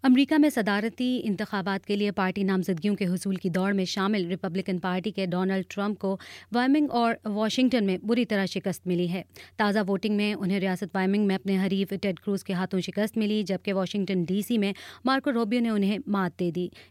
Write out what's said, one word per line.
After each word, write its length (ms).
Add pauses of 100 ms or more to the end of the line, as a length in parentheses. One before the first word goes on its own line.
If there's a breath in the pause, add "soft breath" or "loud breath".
امریکہ 360
میں 120
صدارتی 720
انتخابات 640
کے 100
لیے 140
پارٹی 320
نامزدگیوں 540
کے 100
حصول 300
کی 120
دوڑ 240
میں 120
شامل 420
ریپبلکن 520
پارٹی 320
کے 160
ڈونلڈ 420
ٹرمپ 300
کو 180 (380 loud breath)
وائمنگ 360
اور 240 (100)
واشنگٹن 640
میں 160
بری 220
طرح 220
شکست 400
ملی 260
ہے۔ 100 (340 loud breath)
تازہ 220 (100)
ووٹنگ 280
میں 180
انہیں 260
ریاست 340
وائمنگ 320
میں 80
اپنے 240
حریف 340 (100)
ٹیڈ 180
کروز 240
کے 80
ہاتھوں 280
شکست 360
ملی، 260
جبکہ 300
واشنگٹن 520
ڈی 180
سی 160
میں 140 (320 loud breath)
مارکو 280
روبیو 280
نے 100
انہیں 360
مات 340
دے 100
دی۔ 180 (220 loud breath)